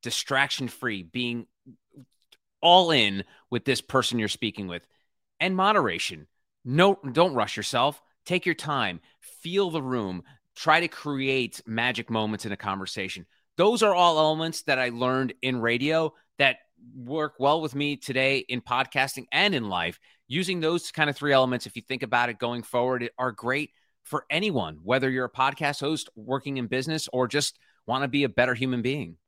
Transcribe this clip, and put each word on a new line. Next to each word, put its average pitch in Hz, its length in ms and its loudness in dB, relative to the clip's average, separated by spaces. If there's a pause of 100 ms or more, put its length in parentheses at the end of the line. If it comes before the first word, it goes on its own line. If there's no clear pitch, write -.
distraction 135 640 -2
free, 107 340 -8
being 120 460 -8 (1120)
all 175 320 8
in 101 320 4 (260)
with 120 140 -2
this 127 160 2
person 123 400 0
you're 107 80 0
speaking 101 400 -6
with. 87 180 -10 (540)
And 185 160 -2
moderation. 120 720 0 (360)
No, 175 360 4 (100)
don't 156 240 4
rush 107 220 0
yourself. 123 440 0 (240)
Take 175 220 -2
your 170 80 0
time. 113 460 -4 (200)
Feel 185 500 -4
the 160 120 -4
room. 110 400 -4 (320)
Try 160 260 2
to 170 80 -2
create 135 800 -4
magic 117 440 -2
moments 107 340 -2
in 107 60 -6
a 101 60 -6
conversation. 95 680 -8 (300)
Those 208 280 4
are 202 100 6
all 175 240 6
elements 160 440 2
that 135 160 0
I 127 100 0
learned 127 520 0
in 127 200 -2
radio 147 540 0 (240)
that 135 180 4 (400)
work 135 420 -4
well 143 220 4
with 143 160 -4
me 147 200 -2
today 135 420 0
in 123 220 -6
podcasting 131 680 -2
and 185 240 2
in 117 140 -2
life. 87 320 -4 (260)
Using 175 320 -4
those 165 320 -2
kind 151 180 0
of 143 80 -2
three 147 160 0
elements, 127 340 4
if 113 100 -14
you 117 60 -12
think 131 200 -8
about 120 260 0
it 113 120 -8
going 120 240 -4
forward, 123 440 -2 (100)
are 127 120 -2
great 131 400 -4 (320)
for - 280 -6
anyone, 135 520 -2
whether 127 260 0
you're 127 180 -2
a - 40 -8
podcast 143 480 -2
host, 147 380 -4
working 131 400 -6
in 123 100 -4
business, 131 460 -4
or 127 160 2
just - 280 -2 (300)
wanna 131 220 -2
be 143 160 2
a 131 40 2
better 123 260 2
human 123 280 -2
being. 113 340 -4 (120)